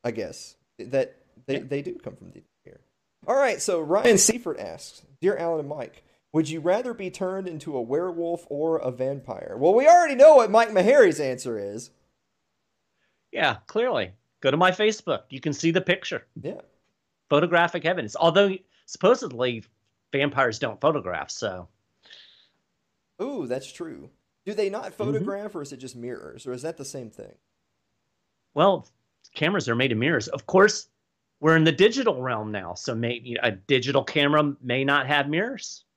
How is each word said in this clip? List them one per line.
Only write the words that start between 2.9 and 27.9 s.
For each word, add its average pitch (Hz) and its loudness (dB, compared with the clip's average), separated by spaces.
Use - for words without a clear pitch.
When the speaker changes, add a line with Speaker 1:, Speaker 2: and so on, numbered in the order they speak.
Speaker 1:
All 240 -2
right, 269 0
so 180 -2
Ryan 196 4
Seifert 220 0
asks, - -14
"Dear 185 0
Alan 165 -4
and 143 -10
Mike, 147 -14
would 151 0
you 160 -8
rather 214 -2
be 190 -8
turned 190 -8
into 156 -10
a 123 -4
werewolf 170 -4
or 160 -2
a 127 -4
vampire?" 127 -8
Well, 156 4
we 269 6
already 330 6
know 294 12
what 226 6
Mike 226 6
Meharry's 202 6
answer 127 -4
is. 101 -10
Speaker 2:
Yeah, 131 -2
clearly. 180 -2
Go 135 2
to 143 0
my 185 6
Facebook. 214 -2
You 131 -14
can 147 -4
see 165 -2
the 180 2
picture. - -4
Speaker 1:
Yeah. 165 -12
Speaker 2:
Photographic 170 2
evidence. 160 -4
Although, 190 2
supposedly, 127 -2
vampires 135 0
don't 113 -8
photograph, 92 -4
so 92 -8
Speaker 1:
Ooh, 226 -8
that's 131 -8
true. 139 -16
Do 208 -8
they 202 -2
not 208 -8
Speaker 2:
Mm-hmm. - -14
Speaker 1:
photograph, 208 -4
or 151 -8
is 139 -12
it 135 -16
just 123 -16
mirrors, 120 -14
or 123 -8
is 123 -10
that 160 -10
the 135 -14
same 127 -14
thing? - -20